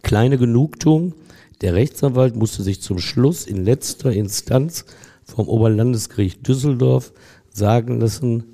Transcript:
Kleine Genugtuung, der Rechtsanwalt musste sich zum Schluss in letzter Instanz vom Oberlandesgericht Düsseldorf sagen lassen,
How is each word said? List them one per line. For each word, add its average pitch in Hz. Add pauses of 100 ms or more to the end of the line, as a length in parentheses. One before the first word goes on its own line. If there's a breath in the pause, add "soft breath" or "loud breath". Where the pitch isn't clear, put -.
Kleine 120
Genugtuung, 156 (480 loud breath)
der 90
Rechtsanwalt 127
musste 110
sich 95
zum 92
Schluss 131
in 92
letzter -
Instanz 107 (400 loud breath)
vom -
Oberlandesgericht 110
Düsseldorf 131 (340 loud breath)
sagen 113
lassen, 117